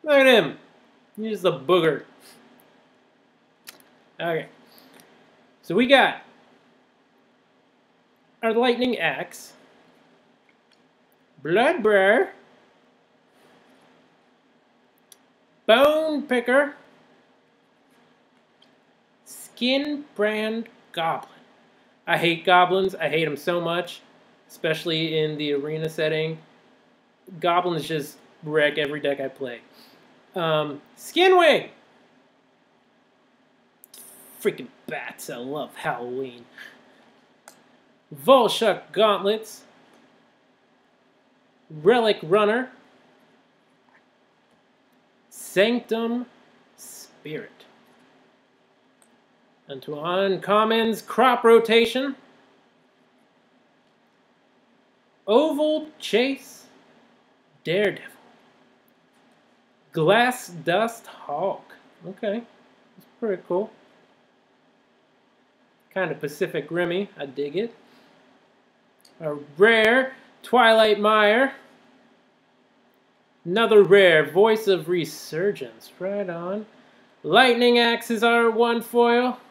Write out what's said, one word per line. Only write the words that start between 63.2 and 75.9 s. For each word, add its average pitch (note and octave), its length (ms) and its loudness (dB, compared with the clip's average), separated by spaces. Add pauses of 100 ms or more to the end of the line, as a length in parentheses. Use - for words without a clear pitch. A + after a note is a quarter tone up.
pretty G3 260 -6
cool. F#3+ 240 -4 (2250)
Kind F#3 160 -4
of D#3 100 -10
Pacific D3+ 480 -8
Rimmy, F3 480 -4
I D3 100 -10
dig C#3 300 -8
it. A#3 180 -6 (1500)
A D3+ 140 -6 (220)
rare A3+ 580 4 (280)
Twilight A3 560 4
Mire. G#3+ 560 4 (1900)
Another G#3+ 380 4
rare E3+ 460 6
Voice G#3+ 380 2
of E3+ 220 0
Resurgence, D#3+ 1120 -6